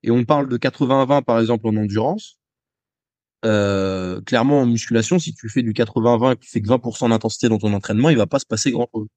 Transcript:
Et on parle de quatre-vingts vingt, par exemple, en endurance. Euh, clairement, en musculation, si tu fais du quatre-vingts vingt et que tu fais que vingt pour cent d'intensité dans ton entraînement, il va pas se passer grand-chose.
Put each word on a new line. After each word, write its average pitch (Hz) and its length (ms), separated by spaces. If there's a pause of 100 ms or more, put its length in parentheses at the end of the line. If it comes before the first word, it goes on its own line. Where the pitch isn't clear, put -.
Et 110 80
on 120 140
parle 139 240
de 123 80
quatre-vingts 131 480
vingt, 139 160
par 117 180
exemple, 113 280
en 107 100
endurance. 107 600 (1080)
Euh, 95 760
clairement, 127 400
en 127 40
musculation, 117 540
si - 140
tu - 140
fais 120 160
du 110 100
quatre-vingts 117 440
vingt 127 160
et - 20
que - 60
tu - 80
fais 117 120
que 101 60
vingt 123 120
pour 117 180
cent 123 100
d'intensité 113 400
dans 113 120
ton 104 140
entraînement, 107 360
il 143 80
va 107 100
pas 139 120
se - 60
passer 143 260
grand-chose. 117 460